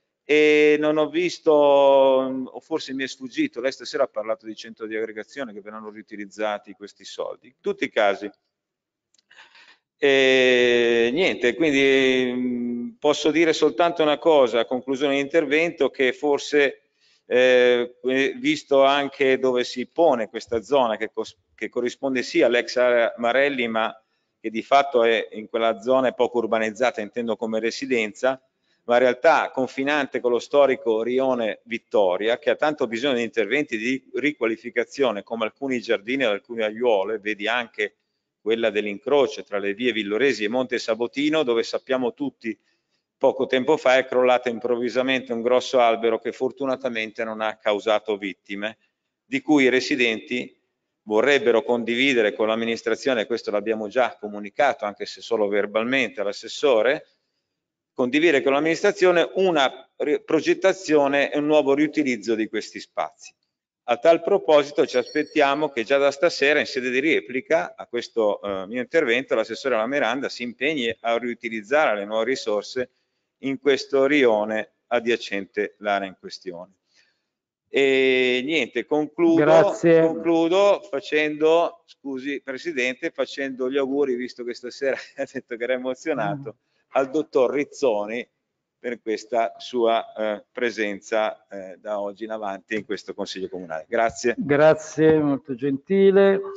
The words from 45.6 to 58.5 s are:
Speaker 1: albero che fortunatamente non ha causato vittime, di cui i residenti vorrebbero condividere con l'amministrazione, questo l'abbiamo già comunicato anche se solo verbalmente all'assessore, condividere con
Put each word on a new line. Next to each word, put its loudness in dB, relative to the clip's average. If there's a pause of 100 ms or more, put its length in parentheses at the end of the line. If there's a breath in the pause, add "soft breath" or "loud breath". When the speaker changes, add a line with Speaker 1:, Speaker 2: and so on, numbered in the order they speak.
Speaker 1:
albero 2
che -6
fortunatamente -6
non -6
ha -4
causato 0
vittime, -10 (440)
di -6
cui 4
i 6
residenti -2 (460)
vorrebbero 2
condividere 0
con -2
l'amministrazione, -2
questo -6
l'abbiamo -4
già -2
comunicato -4
anche -8
se -14
solo -2
verbalmente -2
all'assessore, 0 (840)
condividere 2
con 2